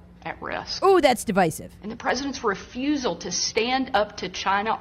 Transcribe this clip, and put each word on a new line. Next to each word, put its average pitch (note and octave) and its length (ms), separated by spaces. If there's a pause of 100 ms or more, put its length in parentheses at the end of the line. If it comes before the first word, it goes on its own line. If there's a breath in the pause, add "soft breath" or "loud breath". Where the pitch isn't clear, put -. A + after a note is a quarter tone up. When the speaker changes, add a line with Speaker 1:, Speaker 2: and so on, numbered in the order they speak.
(240)
Speaker 1:
at - 180
risk. - 420
Speaker 2:
Ooh, F#4 160
that's C4+ 240
divisive. F#3 500 (100)
Speaker 1:
And G#3 80
the A#3+ 40
president's C4 480
refusal B3 760
to F3+ 140
stand B3+ 600
up G#3 240
to G3 100
China, G3+ 540